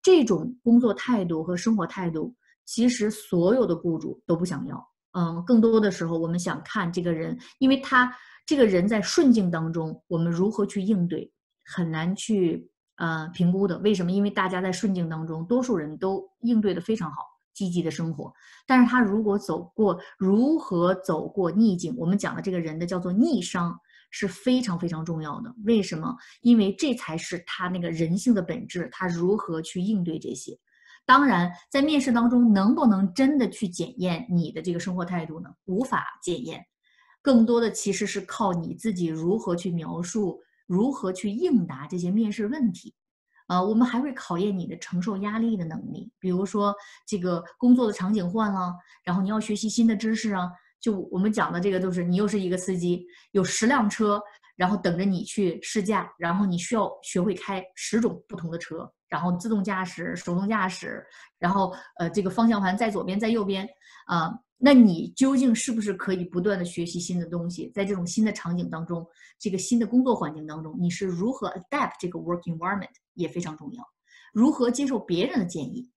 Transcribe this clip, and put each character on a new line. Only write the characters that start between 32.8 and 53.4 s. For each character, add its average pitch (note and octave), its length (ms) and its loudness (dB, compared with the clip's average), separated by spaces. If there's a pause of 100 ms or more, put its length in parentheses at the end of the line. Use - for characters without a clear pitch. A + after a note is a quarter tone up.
能 G3 280 4
真 C4+ 240 4
的 A3 120 2
去 - 160 -6
检 F3 360 -6
验 F3 280 -2
你 E3+ 220 0
的 - 100 -8
这 F3+ 120 -4
个 E3+ 60 -2
生 F3+ 140 -6
活 F3 120 -4
态 F3 200 -4
度 D#3+ 140 -12
呢？ F3+ 100 -14 (140)
无 F#3+ 180 -2
法 B3 240 -2 (160)
检 - 240 -4
验， - 160 -12 (600)
更 A#3+ 240 6
多 A#3 160 2
的 A3 100 0
其 - 220 -4
实 G3+ 120 -2
是 G3 140 -6
靠 F#3+ 320 -2
你 E3+ 220 -4
自 G#3+ 200 -4
己 F3 120 -2
如 E3 340 -2
何 F3 160 -2
去 F3 160 -6
描 E3 300 -6
述， F#3+ 400 -4 (240)
如 G#3+ 260 0
何 F#3+ 220 -4
去 G3+ 160 -4
应 B3 360 2
答 C3+ 220 -12
这 F3+ 100 -6
些 F3 140 -2
面 G#3+ 180 2
试 G#3 180 -4
问 C4 260 0
题。 - 200 -16 (540)
呃， F3+ 180 0
我 G#3+ 80 0
们 A3+ 140 4
还 A#3+ 140 -2
会 C#4+ 100 -4
考 F3+ 260 -8
验 G3 200 -2
你 E3+ 100 -6
的 F3 120 -10
承 F3+ 220 -6
受 G3 180 -4
压 G#3 200 -4
力 A3+ 160 0
的 F3 80 -6
能 D#3+ 160 -8 (140)
力， - 260 -14
比 F#3 80 -4
如 F3+ 180 0
说 G3+ 300 0 (320)
这 G#3 100 -4
个 F3 240 -2 (160)
工 B3 160 6
作 B3 140 4
的 G#3 60 0
场 F#3+ 200 -2
景 F3+ 160 0
换 G#3+ 220 0
了， F3+ 240 -4 (300)
然 F3+ 100 0
后 G3 60 0
你 F#3+ 80 0
要 A3 100 0
学 G#3+ 160 -4
习 G#3+ 140 -4
新 A3+ 180 4
的 A3 80 4
知 A3 180 -2
识 A3 200 -2
啊， F3+ 180 -4 (300)
就 G#3 180 -2 (100)
我 F#3 80 -4
们 G#3 140 2
讲 F#3 220 0
的 F3 80 -2
这 G3 100 2
个 F#3 80 0
就 F#3 100 -2
是 F3 140 -2
你 F3+ 140 0
又 G#3 100 2
是 G#3 100 0
一 F#3 120 -2
个 F3+ 80 0
司 F3+ 200 -2
机， F3 300 -2 (240)
有 G3 100 2